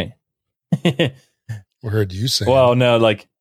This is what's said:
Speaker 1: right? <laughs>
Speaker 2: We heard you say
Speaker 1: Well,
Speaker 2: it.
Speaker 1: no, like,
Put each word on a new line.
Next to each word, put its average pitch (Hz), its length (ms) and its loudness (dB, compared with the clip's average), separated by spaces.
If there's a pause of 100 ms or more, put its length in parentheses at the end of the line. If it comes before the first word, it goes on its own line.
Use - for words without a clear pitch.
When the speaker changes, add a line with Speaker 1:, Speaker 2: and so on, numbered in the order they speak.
(840)
Speaker 1:
right? 147 340 -2
<laughs> - 60 -20 (600)
Speaker 2:
We 110 60 -8
heard 101 220 -2
you 107 160 -6
say - 180 -4
Speaker 1:
Well, 127 260 4
Speaker 2:
it. 123 40 0
Speaker 1:
no, 123 220 2
like, 110 280 0 (140)